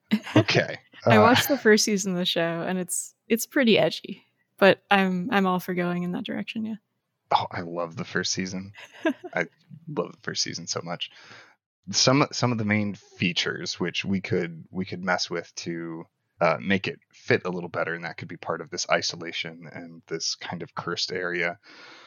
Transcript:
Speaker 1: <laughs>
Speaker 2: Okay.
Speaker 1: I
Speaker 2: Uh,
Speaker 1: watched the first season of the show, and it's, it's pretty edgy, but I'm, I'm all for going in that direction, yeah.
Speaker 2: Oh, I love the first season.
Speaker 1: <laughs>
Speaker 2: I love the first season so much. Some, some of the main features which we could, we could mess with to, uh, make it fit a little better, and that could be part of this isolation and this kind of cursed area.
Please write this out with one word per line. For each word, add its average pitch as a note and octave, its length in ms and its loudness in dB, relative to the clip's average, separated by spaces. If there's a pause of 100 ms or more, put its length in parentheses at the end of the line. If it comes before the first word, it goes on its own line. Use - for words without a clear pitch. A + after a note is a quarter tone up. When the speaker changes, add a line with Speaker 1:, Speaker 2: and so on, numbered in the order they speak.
(100)
Speaker 1:
<laughs> - 260 2
Speaker 2:
Okay. - 420 4 (280)
Speaker 1:
I A#2+ 100 8
Speaker 2:
Uh, G#3+ 60 10
Speaker 1:
watched A#3 260 6
the C#4+ 100 2
first G#3+ 260 6
season G3 280 0
of F3 60 -2
the F3+ 60 -2
show, E3+ 420 0
and F#3 120 -2
it's, - 360 -6 (120)
it's A3+ 200 2
pretty A#3 320 6
edgy, - 460 -2 (340)
but F#3+ 320 6
I'm, F#3 420 2
I'm G3 140 4
all F#3 120 2
for F3+ 160 -6
going F3 300 -2
in F3+ 80 -4
that F#3 120 -6
direction, A3 400 -6
yeah. A3 120 -6 (580)
Speaker 2:
Oh, - 160 0
I F#2+ 120 -8
love E2+ 340 -6
the E2 80 -8
first - 280 -2
season. F#2+ 400 -6 (320)
Speaker 1:
<laughs> - 0 - (300)
Speaker 2:
I E3+ 120 -2 (420)
love C#3 240 -6
the - 100 -20
first - 200 -4
season F2 240 -8
so - 180 -6
much. E2+ 260 -8 (800)
Some, C3 400 4
some B2 220 0
of A2+ 60 -2
the A2 60 -2
main G#2 300 0
features - 840 -4
which F2 240 -4
we F#2+ 160 0
could, E2+ 500 -4
we F#2 140 -6
could F#2 180 -10
mess F2+ 260 0
with F2 280 -6
to, E2+ 480 -8 (360)
uh, D#2+ 200 4
make F#2 280 0
it - 100 -6 (140)
fit - 320 0
a F#2 60 -2
little F2 180 -6
better, E2 260 -4
and E2+ 100 -8
that D#2+ 120 -10
could E2 120 -12
be E2+ 80 -12
part E2 240 -6
of D#2 100 -14
this F2 200 -8
isolation E2+ 840 -4
and E2 360 -14
this D#2+ 280 -4
kind E2+ 260 -10
of D#2 120 -14
cursed - 380 -4
area. F2 460 -4 (480)